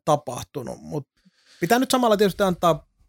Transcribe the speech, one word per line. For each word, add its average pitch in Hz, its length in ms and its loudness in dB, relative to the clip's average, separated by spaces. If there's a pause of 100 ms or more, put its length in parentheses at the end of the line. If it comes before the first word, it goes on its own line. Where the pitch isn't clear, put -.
tapahtunut. 127 760 -4
Mut 156 280 -10 (520)
pitää 220 180 2
nyt 262 120 -2
samalla 240 260 2
tietysti 202 260 0
antaa 170 440 0 (220)